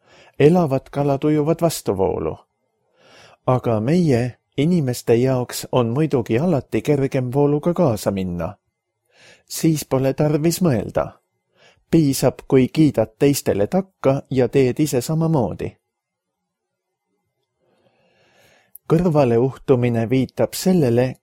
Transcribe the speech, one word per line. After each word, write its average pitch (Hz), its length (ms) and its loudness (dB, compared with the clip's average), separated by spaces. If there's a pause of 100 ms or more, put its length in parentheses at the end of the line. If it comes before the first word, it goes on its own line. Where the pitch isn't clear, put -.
(400)
Elavad 147 520 2
kalad 143 320 -2
ujuvad 151 380 0
vastuvoolu. 90 760 -2 (1080)
Aga 120 320 0
meie... 127 600 0 (180)
Inimeste 139 580 0
jaoks, 123 560 -2
on 117 220 0
muidugi 127 460 0
alati 143 420 -2
kergem 135 520 -2
vooluga 147 400 0
kaasa 123 380 0
minna. 90 420 -6 (960)
Siis 160 360 -2
pole 131 280 0
tarvis 151 480 0
mõelda. - 600 -2 (680)
Piisab, 143 560 2
kui 131 260 4
kiidad 135 460 2
teistele 117 480 0
takka 139 540 -2 (100)
ja 127 180 2
teed 131 300 2
ise 147 220 0
samamoodi. 156 680 -2 (3250)
Kõrvaleuhtumine 127 1200 2
viitab 123 480 -2
sellele, 131 480 2 (180)